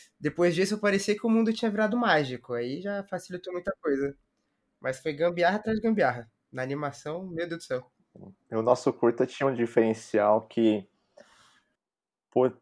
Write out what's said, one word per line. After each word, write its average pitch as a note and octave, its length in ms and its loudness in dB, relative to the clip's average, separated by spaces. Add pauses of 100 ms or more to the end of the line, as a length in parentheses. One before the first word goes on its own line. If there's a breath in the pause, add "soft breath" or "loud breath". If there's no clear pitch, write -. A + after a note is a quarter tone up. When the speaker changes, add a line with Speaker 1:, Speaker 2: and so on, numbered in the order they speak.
(200 soft breath)
Speaker 1:
depois D#3+ 360 0
disso G3 200 0
eu G#3+ 40 -6
parecia G3 340 0
que A3 140 -4
o - 20 2
mundo A3+ 240 2
tinha A3+ 160 -2
virado G#3+ 280 0
mágico, D3+ 560 0
aí B2+ 280 -4
já G3+ 220 -6
facilitou F3+ 480 -10
muita F3 300 -6
coisa. C#3 340 -2 (640)
Mas C3 200 -6
foi D#3 140 -6
gambiarra E3+ 440 0
atrás A3 200 -4
de G#3+ 60 -6
gambiarra, C#3 460 0 (220)
na B2+ 100 -8
animação, D3 680 -8
meu E3+ 200 -6
Deus E3 160 -10
do - 40 -18
céu. B2+ 240 -8 (580)
Speaker 2:
O A2 120 -2
nosso B2 320 2
curta A#2+ 340 2
tinha - 200 -2
um C3+ 60 2
diferencial A2 920 2
que, G#2+ 400 2 (1400 soft breath)
por B2+ 300 2